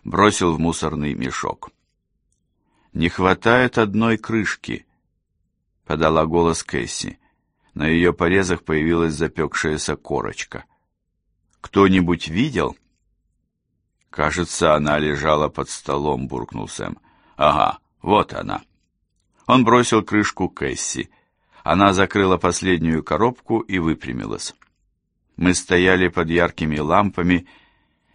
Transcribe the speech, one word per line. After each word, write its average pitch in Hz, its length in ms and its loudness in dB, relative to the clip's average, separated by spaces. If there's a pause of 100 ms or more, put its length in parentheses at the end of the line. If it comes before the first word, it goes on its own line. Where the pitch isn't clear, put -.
бросил 95 500 2
в 76 60 -2
мусорный 78 560 -2
мешок. - 560 -8 (1200)
«Не 82 160 0
хватает 117 680 2
одной 110 400 0
крышки», — - 720 -6 (1000)
подала 80 420 2
голос 82 360 0
Кэсси. - 560 -8 (560)
На 76 140 -4
ее 85 240 4
порезах 90 500 0
появилась 80 520 0
запекшаяся 78 840 -4
корочка. - 680 -8 (960)
«Кто-нибудь 92 680 2
видел?» 87 480 -2 (1300)
«Кажется, 78 640 0
она 73 240 0
лежала 76 480 0
под 69 200 -8
столом», 71 600 -4
буркнул 57 400 -10
Сэм. 50 300 -10 (380)
«Ага, 71 420 2 (220)
вот 98 320 0
она». 50 300 -8 (840)
Он 123 180 4
бросил 117 400 4
крышку 101 440 -2
Кэсси. - 640 -8 (540)
Она 98 280 2
закрыла 95 440 2
последнюю 85 680 0
коробку 113 560 -2
и 98 220 -4
выпрямилась. 62 720 -6 (800)
Мы 87 180 2
стояли 92 540 2
под 85 220 -2
яркими 82 480 0
лампами 87 680 0 (640)